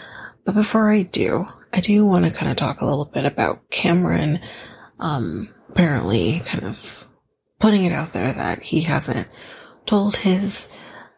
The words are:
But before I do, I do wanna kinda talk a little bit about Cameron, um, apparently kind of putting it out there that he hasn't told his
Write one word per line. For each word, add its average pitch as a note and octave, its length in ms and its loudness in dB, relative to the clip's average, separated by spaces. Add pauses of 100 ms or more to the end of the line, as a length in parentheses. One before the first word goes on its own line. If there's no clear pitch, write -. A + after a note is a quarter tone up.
(440)
But G#3+ 100 -2
before G#3+ 360 2
I G#3+ 120 4
do, - 440 0 (260)
I - 80 0
do G#3 260 4
wanna F3+ 240 4
kinda C#3 240 -2
talk C3+ 260 -4
a - 40 -4
little D3 220 0
bit C3+ 180 -4
about - 460 -2
Cameron, E3+ 720 0 (600)
um, G2 480 -4 (220)
apparently B2+ 720 0
kind - 200 -6
of - 440 -10 (500)
putting G#3 260 4
it F3 80 2
out E3 200 -6
there E3 200 -2
that - 300 -4
he E3+ 200 -2
hasn't D3 440 -2 (600)
told G3+ 300 2
his G3 520 0 (500)